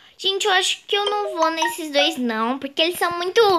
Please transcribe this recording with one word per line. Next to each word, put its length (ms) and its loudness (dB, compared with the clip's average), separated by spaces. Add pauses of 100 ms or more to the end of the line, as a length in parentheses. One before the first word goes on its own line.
(180)
Gente, 280 -2
eu 60 2
acho 340 2
que 120 -2
eu 80 0
não 320 -4
vou 140 2
nesses 400 -4
dois, 260 2
não, 420 -2
porque 220 -4
eles 180 0
são 180 0
muito 240 2 (180)